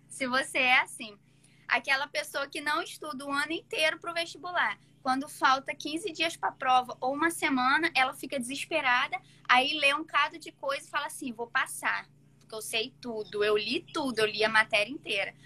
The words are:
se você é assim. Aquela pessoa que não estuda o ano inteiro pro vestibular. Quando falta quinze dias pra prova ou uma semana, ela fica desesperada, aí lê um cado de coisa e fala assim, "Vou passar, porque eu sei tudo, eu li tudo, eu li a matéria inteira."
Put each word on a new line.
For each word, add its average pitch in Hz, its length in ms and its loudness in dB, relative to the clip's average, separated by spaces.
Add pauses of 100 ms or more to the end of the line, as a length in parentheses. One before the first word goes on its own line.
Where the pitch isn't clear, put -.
se - 180 -6
você 262 320 -2
é 254 220 6
assim. 220 360 -10 (500)
Aquela 269 400 0
pessoa 294 420 -4
que 294 120 -8
não 302 220 0
estuda 294 440 -10
o 277 60 -4
ano 294 200 -2
inteiro 330 460 -2
pro 339 160 -8
vestibular. 330 640 -2 (240)
Quando 269 260 0
falta 277 460 2
quinze 320 380 -6
dias 320 240 0
pra - 160 -2
prova 254 480 2
ou 262 140 0
uma 320 160 2
semana, 294 640 2
ela 262 200 4
fica 285 240 -6
desesperada, 277 800 0 (300)
aí 269 300 4
lê 285 160 4
um 311 100 -2
cado 311 340 0
de 320 140 -14
coisa 285 340 -6
e - 40 -20
fala 294 160 -2
assim, 285 260 -8
"Vou 233 140 -8
passar, 233 600 -2 (340)
porque - 140 -14
eu 220 80 -8
sei 226 380 -4
tudo, 214 440 -4
eu 214 120 4
li 214 240 -2 (120)
tudo, 262 280 -2
eu 220 60 6
li 208 180 0
a 214 40 4
matéria 214 420 2
inteira." 208 440 -6 (120)